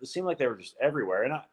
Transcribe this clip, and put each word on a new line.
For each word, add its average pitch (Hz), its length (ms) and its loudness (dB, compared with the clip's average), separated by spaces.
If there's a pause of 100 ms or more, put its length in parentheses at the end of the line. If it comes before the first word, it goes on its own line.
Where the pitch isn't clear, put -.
it 131 60 -12
seemed 185 180 -4
like 170 120 0
they 135 100 2
were 113 80 0
just 95 260 -16
everywhere. 113 420 2
And 143 100 0
I, 156 200 -4